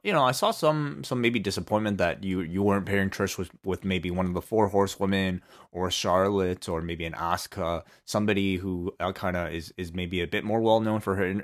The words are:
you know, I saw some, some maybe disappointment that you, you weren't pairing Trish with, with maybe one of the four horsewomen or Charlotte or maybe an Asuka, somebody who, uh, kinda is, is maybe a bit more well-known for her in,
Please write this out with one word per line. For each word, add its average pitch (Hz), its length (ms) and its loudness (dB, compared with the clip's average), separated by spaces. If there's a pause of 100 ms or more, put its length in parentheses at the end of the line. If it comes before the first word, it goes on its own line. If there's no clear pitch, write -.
you 202 100 -2
know, 156 120 4
I 127 80 4
saw 202 180 2
some, 151 540 0
some 127 180 -2
maybe 117 180 4
disappointment 101 600 0
that 85 240 0
you, 95 160 0
you 90 240 -2
weren't 101 240 2
pairing 98 240 2
Trish - 260 -2
with, 92 140 -6 (120)
with 92 220 -4
maybe 90 240 0
one 90 160 0
of 90 80 -2
the 87 80 -2
four 107 280 2
horsewomen 95 760 2 (280)
or 90 200 -2
Charlotte 92 760 2
or 85 140 -2
maybe 82 240 -6
an 82 80 -8
Asuka, 85 720 -2 (220)
somebody 98 500 2
who, 90 440 -4
uh, 90 120 -2
kinda 90 400 -4
is, 82 260 -8
is 87 160 -8
maybe 90 280 -4
a 85 40 0
bit 98 200 -2
more 107 160 0
well-known 110 400 2
for 98 140 0
her 95 100 2
in, 95 180 -2